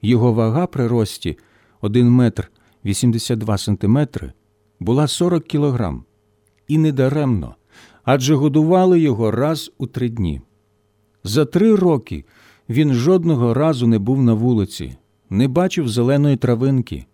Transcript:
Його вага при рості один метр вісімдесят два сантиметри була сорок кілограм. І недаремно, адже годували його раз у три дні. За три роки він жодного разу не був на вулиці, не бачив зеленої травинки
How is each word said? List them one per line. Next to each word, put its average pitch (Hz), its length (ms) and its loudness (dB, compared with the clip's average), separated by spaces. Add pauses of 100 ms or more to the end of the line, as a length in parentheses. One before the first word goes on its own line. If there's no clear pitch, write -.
Його 117 320 2
вага 117 340 0
при 127 200 -4
рості 110 500 -4 (440)
один 120 280 2
метр 120 420 2 (340)
вісімдесят 113 540 -2
два 107 180 -2
сантиметри 104 760 -2 (460)
була 127 280 0
сорок 175 360 -2
кілограм. 120 600 -4 (640)
І 151 100 0
недаремно, 135 800 0 (480)
адже 135 320 2
годували 160 640 2
його 117 320 0
раз 147 460 -4
у 127 100 -8
три 120 220 -6
дні. 87 320 -4 (840)
За 131 220 0
три 208 300 2
роки 156 500 -2 (440)
він 139 240 2
жодного 139 600 2
разу 131 340 0
не 113 120 4
був 131 240 0
на 117 100 4
вулиці, 107 640 -2 (320)
не 110 180 2
бачив 165 420 -2
зеленої 135 480 0
травинки 120 760 -2